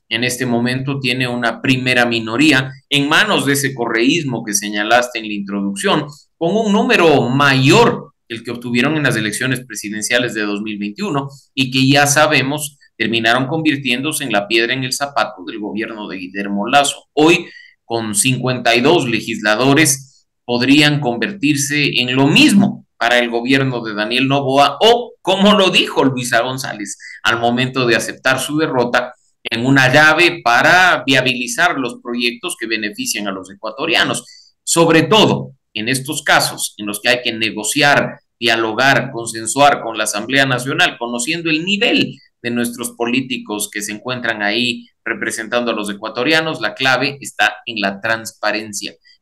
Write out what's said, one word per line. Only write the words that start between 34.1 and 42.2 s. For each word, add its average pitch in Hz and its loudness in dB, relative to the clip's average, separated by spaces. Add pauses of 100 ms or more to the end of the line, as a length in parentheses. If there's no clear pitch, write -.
Sobre 160 4
todo 156 2 (220)
en 110 -6
estos 135 -6
casos - -2
en 104 -10
los 104 -8
que 123 0
hay 123 0
que 117 -4
negociar, 110 -2 (200)
dialogar, 117 0
consensuar 117 0
con 110 -6
la 110 -2
Asamblea 120 0
Nacional, 139 -2
conociendo 151 -4
el 160 -2
nivel 202 0 (240)